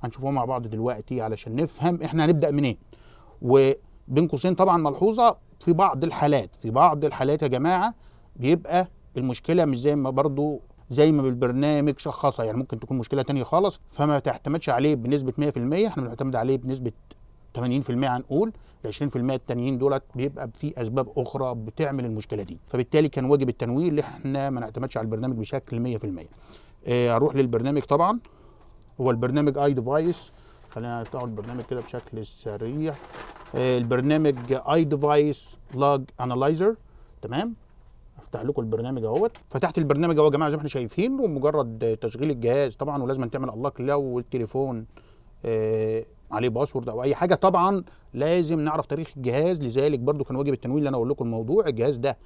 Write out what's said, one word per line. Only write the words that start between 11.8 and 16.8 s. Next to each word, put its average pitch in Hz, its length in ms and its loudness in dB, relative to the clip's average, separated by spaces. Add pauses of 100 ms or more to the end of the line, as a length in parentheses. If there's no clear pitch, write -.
شخصها، 135 460 -2
يعني 110 120 -4
ممكن 127 220 -6
تكون 123 180 -4
مشكله 131 240 -2
تانية 139 220 -2
خالص، 190 460 0
فما 147 300 0
تعتمدش 147 500 -4
عليه 139 260 2
بنسبه 127 420 -2
مية 147 120 0
في 139 80 -2
المية. 151 300 0
احنا 139 160 -4
بنعتمد 127 320 -4
عليه 127 220 0
بنسبه 127 340 -6 (600)